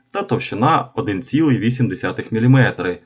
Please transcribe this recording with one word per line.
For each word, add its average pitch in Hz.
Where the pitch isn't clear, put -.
та 202
товщина 127
один 101
цілий 139
вісім 120
десятих 92
міліметри. 110